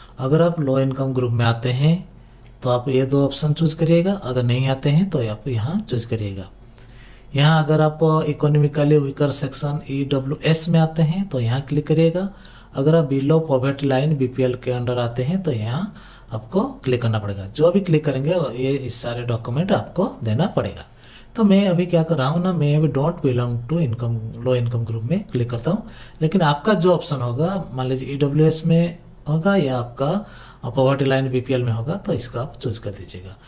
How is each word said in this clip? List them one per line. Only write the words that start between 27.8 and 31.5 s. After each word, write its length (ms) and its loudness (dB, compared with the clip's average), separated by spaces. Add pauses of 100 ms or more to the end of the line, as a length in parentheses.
लीजिए 260 -4
ईडब्ल्यूएस 520 2
में 320 2 (300)
होगा 280 2
या 220 0
आपका 340 -2 (540)
poverty 380 2
line 260 2
बीपीएल 320 0